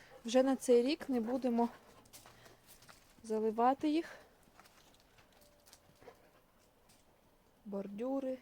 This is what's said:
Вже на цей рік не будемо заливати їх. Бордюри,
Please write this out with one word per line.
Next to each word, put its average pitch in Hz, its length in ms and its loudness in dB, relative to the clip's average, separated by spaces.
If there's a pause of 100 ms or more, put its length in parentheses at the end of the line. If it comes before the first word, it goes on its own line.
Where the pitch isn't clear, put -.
(260)
Вже 247 180 4
на 269 120 2
цей 240 260 4
рік 277 280 -2
не 254 100 0
будемо 233 500 0 (1500)
заливати 220 680 0
їх. 311 260 -2 (3500)
Бордюри, 233 760 -6